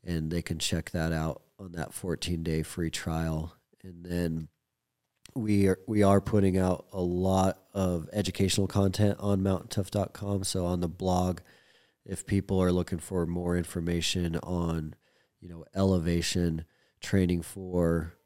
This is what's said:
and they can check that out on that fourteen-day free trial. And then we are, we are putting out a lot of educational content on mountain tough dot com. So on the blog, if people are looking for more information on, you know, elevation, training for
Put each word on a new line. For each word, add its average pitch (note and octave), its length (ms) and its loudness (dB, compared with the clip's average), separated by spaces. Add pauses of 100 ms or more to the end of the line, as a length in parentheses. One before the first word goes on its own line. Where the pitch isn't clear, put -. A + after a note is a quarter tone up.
and D#2+ 260 -4
they E2+ 140 -2
can D#2+ 160 -6
check - 320 -2
that E2 200 -2
out D#2+ 300 -4 (160)
on F#2+ 140 -14
that E2+ 240 -10
fourteen-day E2 680 -2
free E2 300 -4
trial. D#2+ 640 -4 (260)
And F2 240 -16
then F2 440 -2 (840)
we G#2 340 4
are, F#2 200 4
we G#2 160 4
are G2 180 8
putting G2 380 4
out F#2 340 2
a F#2+ 80 -4
lot F#2 560 2 (160)
of F2+ 400 0
educational G2 540 0
content G2+ 520 2
on G2+ 220 2
mountain F#2+ 280 0
tough G2 200 -4
dot G2+ 240 -2
com. G2+ 300 -4
So F#2 240 -2
on F2 120 0
the F2 80 0
blog, F2+ 520 0 (680)
if - 220 -10
people G2 340 0
are F2+ 100 4
looking F2 280 -2
for F2 260 -4
more F2 320 -2
information E2+ 840 -2
on, E2 500 -4 (480)
you F2+ 80 -18
know, E2 240 -16
elevation, E2+ 920 2 (360)
training F2+ 400 2
for E2+ 720 -2 (120)